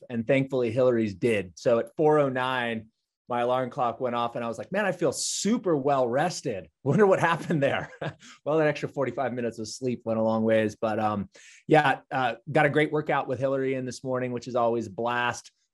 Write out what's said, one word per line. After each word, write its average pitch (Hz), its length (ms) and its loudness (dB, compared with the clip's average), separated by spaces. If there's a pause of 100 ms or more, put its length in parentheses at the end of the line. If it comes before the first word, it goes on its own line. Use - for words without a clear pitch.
(100)
and 117 160 -4
thankfully 135 440 2
Hillary's 113 440 2
did. 98 400 0
So 120 240 2
at - 180 -6
four 151 220 4
oh 139 100 4
nine, 127 600 -2 (420)
my 120 100 -2
alarm 123 300 0
clock 120 280 -2
went 123 160 -4
off, 120 220 -2
and 120 80 -6
I 117 40 -6
was 113 100 -8
like, 110 120 -12
"Man, 202 140 -2
I 185 80 0
feel 156 180 0
super - 640 -2
well 127 320 2
rested. 131 680 -2
<laughs> - 80 -20
Wonder 170 220 4
what 185 120 6
happened 160 440 0
there." 120 280 -2 (120)
<laughs> 143 100 -6 (320)
Well, 151 140 0
that 151 100 4
extra 147 220 -4
forty-five 127 420 -4
minutes 117 260 -4
of 110 100 -8
sleep 120 360 -6
went 110 160 0
a - 20 2
long 110 200 2
ways, 110 360 2
but, 110 200 -2
um, 107 320 -2 (360)
yeah, 147 340 4 (100)
uh, 127 240 -2 (180)
got 151 140 4
a 147 40 2
great 151 220 2
workout 147 340 -2
with 127 120 -6
Hillary 135 340 -2
in 131 140 -6
this 123 180 -12
morning, 127 280 -4
which 120 160 -8
is 120 60 -10
always 117 320 0
a 101 40 -12
blast. 120 600 -4 (240)